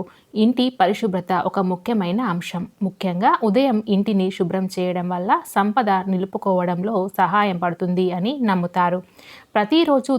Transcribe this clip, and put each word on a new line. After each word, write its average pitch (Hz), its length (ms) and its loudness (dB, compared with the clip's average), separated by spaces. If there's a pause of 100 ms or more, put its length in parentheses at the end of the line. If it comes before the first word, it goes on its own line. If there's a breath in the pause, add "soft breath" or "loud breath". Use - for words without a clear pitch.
(440 loud breath)
ఇంటి 247 220 2 (140)
పరిశుభ్రత 190 540 0 (160)
ఒక 196 100 -4 (120)
ముఖ్యమైన 185 500 -2 (100)
అంశం. 175 320 -6 (220)
ముఖ్యంగా 185 460 0 (160)
ఉదయం 233 300 2 (180)
ఇంటిని 190 320 2 (100)
శుభ్రం 185 280 -2 (100)
చేయడం 180 380 -2
వల్ల 180 180 -2 (240)
సంపద 208 340 2 (220)
నిలుపుకోవడంలో 185 840 -2 (240)
సహాయం 196 440 2
పడుతుంది 180 420 0 (120)
అని 208 160 -2 (160)
నమ్ముతారు. 180 500 0 (560 loud breath)
ప్రతిరోజు 269 640 2